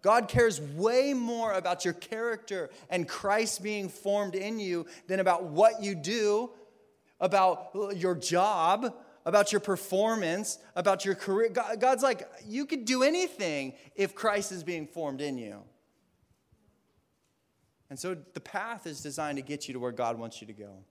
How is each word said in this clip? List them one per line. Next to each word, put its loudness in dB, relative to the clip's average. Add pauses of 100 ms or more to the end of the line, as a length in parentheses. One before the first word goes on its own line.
God 4
cares 4
way 2
more -2
about -2
your 0
character -6 (200)
and -2
Christ 0
being -4
formed -2
in -4
you -4 (200)
than 0
about 4
what 4
you -4
do, 0 (680)
about 2 (240)
your 0
job, 2 (300)
about 6
your 2
performance, 0 (180)
about 2
your 2
career. 0
God, -2
God's 4
like, 0 (180)
"You -4
could -6
do 2
anything 0 (200)
if 0
Christ 0
is -10
being -6
formed -6
in -4
you." -12 (2250)
And -14
so -6
the -12
path -8
is -12
designed -6
to -6
get -8
you -10
to -6
where -4
God -2
wants -12
you -18
to -16
go. -18